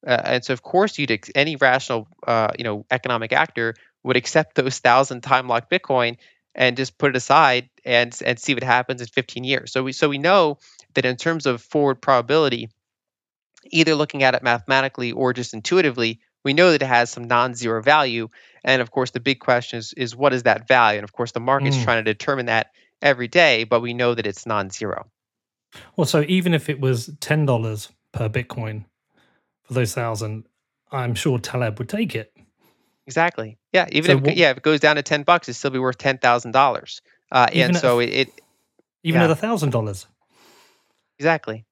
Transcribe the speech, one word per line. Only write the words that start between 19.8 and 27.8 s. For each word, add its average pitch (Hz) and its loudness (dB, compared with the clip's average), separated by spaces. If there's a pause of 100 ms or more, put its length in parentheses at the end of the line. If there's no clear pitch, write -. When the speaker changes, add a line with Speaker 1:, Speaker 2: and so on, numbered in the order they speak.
Speaker 1:
is 117 -6
what 131 2
is 123 -2
that 113 0
value? 113 4
And 104 -8
of 104 -16
course, 117 -6
the 120 -6
market's 135 0
Speaker 2:
Mm. 123 -2
Speaker 1:
trying 113 0
to 107 0
determine 131 -4
that 113 -2 (280)
every 123 2
day, 131 4
but 113 2
we 117 -6
know 120 0
that 113 -4
it's 98 -8
non-zero. 101 -6 (880)
Speaker 2:
Well, 165 2
so 151 2
even 180 2
if 160 -2
it 143 -4
was 131 -2 (100)
ten 156 0
dollars 110 -2 (220)